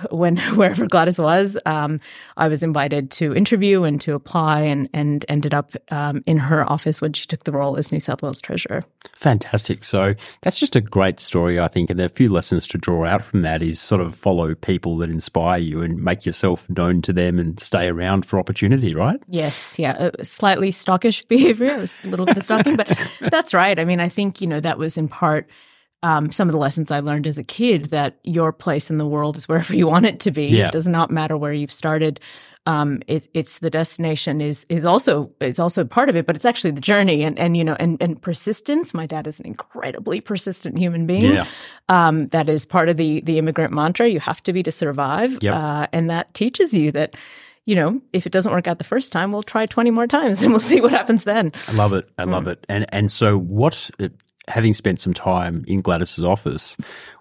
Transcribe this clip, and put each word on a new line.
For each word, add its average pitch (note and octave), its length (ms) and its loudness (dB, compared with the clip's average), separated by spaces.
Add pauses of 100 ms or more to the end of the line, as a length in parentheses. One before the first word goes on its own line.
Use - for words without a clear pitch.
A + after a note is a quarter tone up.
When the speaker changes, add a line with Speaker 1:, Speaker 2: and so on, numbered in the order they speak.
(120)
Speaker 1:
when, E3+ 240 2
<laughs> - 180 -2
wherever G3+ 320 4
Gladys E3+ 320 4
was, F#3+ 480 2
um, D3+ 320 -2 (380)
I E3 100 2
was D#3 160 0
invited D3 500 0
to D3+ 220 -2
interview G3 480 4
and D3 200 0
to D3+ 120 -2
apply, D#3 460 0
and, C#3+ 340 0
and D3 340 0
ended D3 240 0
up, D3 220 -4 (160)
um, D3 340 -4
in D#3+ 140 2
her D3+ 320 0
office D3+ 300 0
when D#3 140 -2
she - 120 -8
took - 160 -6
the - 80 -6
role C#3 260 -2
as - 140 -4
New D#3 80 -2
South - 240 -6
Wales C#3 180 -6
Treasurer. - 420 -6 (300)
Speaker 2:
Fantastic. - 720 0
So G2 320 2 (280)
that's - 180 -2
just D4 160 0
a B2 40 6
great F#2+ 380 0
story, F2 400 0
I E2+ 80 2
think, E2 240 0
and F2 80 -2
there F#2 60 0
are - 20 0
a E2+ 40 -2
few B2 200 4
lessons F2+ 380 0
to - 100 -6
draw E2 260 0
out G2 200 0
from G2 180 0
that D#2+ 180 0
is D#2+ 200 -4
sort G2 200 0
of E2 140 -4
follow E2+ 400 0
people E2+ 440 -2
that E2 120 -2
inspire E2+ 480 0
you E2 240 -4
and E2+ 160 -4
make F2+ 260 -2
yourself - 460 -2
known F2 320 0
to - 100 -2
them F2+ 280 2
and E2+ 180 -4
stay F2 300 0
around F2+ 360 0
for - 140 -2
opportunity, G#2 560 0
right? C3 340 0
Speaker 1:
Yes, D#3+ 520 -4
yeah, D#3 120 -2
uh, - 300 -4
slightly G3 480 0
stockish F#3+ 520 0
<laughs> - 60 -20
behavior. A#3+ 380 4
It C#4 140 0
was - 240 -10
a F#3+ 40 -10
little F#3 180 -2
bit E4+ 100 4
of G3 80 -4
stalking, A3 320 2
but G#3+ 100 0 (240)
Speaker 2:
<laughs> - 100 -20
Speaker 1:
that's D#4+ 320 0
right. F#3+ 240 4
I E3 80 -2
mean, F3 140 0
I F3 100 0
think, G3 320 -4
you F#3 60 -4
know, D3+ 140 -2
that D#3 180 -4
was D#3 180 -4
in D#3+ 120 -2
part, D3+ 400 -2 (540)
um, D#3 280 0
some G3 160 0
of E3 60 2
the D#3 60 0
lessons D3 320 -2
I D3 100 0
learned D3 260 -2
as D3+ 120 -4
a - 40 -10
kid, G#3 440 0
that D3 360 -2
your E3 300 0
place D#3 380 -4
in D#3 80 0
the D3+ 80 -2
world D3 320 -2
is - 100 -12
wherever E3 260 0
you F3 120 4
want E3+ 180 6
it A3 160 0
to - 100 0
be. D3 160 -2
Speaker 2:
Yeah. A2 200 4
Speaker 1:
It - 60 0
does D#3+ 140 0
not E3+ 240 2
matter D#3 260 -2
where D3 180 -4
you've D3 180 -4
started. D#3 480 0 (460)
Um, D3 400 0
it, - 260 -4
it's - 280 -6
the E3+ 100 -2
destination D#3 720 -2
is, D3 260 -4
is E3+ 160 -2
also, E3+ 560 2
is B2+ 180 -2
also F3 260 0
part B3 260 2
of E3+ 60 0
it, E3 100 0
but E3 100 0
it's - 80 -10
actually G3 280 0
the C#3+ 100 -6
journey F#3+ 400 4
and, D3+ 160 -2
and, E3+ 180 2
you E3 80 2
know, D#3+ 160 0
and, E3+ 220 0
and E3+ 180 -2
persistence. C#4+ 720 -4
My D#3+ 140 -4
dad D#3 200 -6
is D#3 140 -10
an - 60 -14
incredibly - 720 -8
persistent F#3 560 -6
human E3+ 300 0
being. G3+ 260 4
Speaker 2:
Yeah. F3 140 0 (420)
Speaker 1:
Um, D#3+ 400 4
that D#3 200 0
is D#3 180 0
part E3+ 240 4
of E3 80 2
the, D#3 240 0
the E3 160 0
immigrant D#3+ 340 0
mantra. D#3+ 340 2
You G3 140 2
have - 240 -6
to F#3+ 80 0
be F3+ 120 0
to D#3+ 60 -2
survive. D#3 720 -2
Speaker 2:
Yep. G3+ 140 0
Speaker 1:
Uh, D3+ 380 -2
and E3 180 0
that E3 240 -4
teaches C4 400 0
you D3+ 180 2
that, D3 220 -2 (500)
you G#3+ 100 0
know, F3+ 260 2 (120)
if F3+ 140 -2
it E3+ 60 -6
doesn't F#3 200 2
work F3 160 0
out E3+ 100 -4
the E3+ 60 -8
first - 280 -4
time, F#3 200 -2
we'll G#3 100 -6
try A3 240 -2
twenty A#3 240 2
more A#3 160 2
times A#3+ 360 0
<laughs> - 20 4
and B3 80 6
we'll A3 80 4
see C#4 200 4
what - 120 6
happens A3+ 320 2
then. G#3 280 0 (140)
Speaker 2:
I - 60 -6
love G#2 220 4
it. F#2 140 -2 (100)
I F2+ 60 -4
love F#2 200 -2
Speaker 1:
Mm. F2+ 80 -4
Speaker 2:
it. - 160 -12
And, G2+ 220 -2
and G#2 200 0
so G#2 280 2
what, G2+ 600 0
uh, G2 100 -4 (400)
having A2+ 240 4
spent F#2+ 280 0
some F#2 120 -2
time F2 540 -2
in G2 140 0
Gladys's F2 420 -2
office, - 540 -2 (440)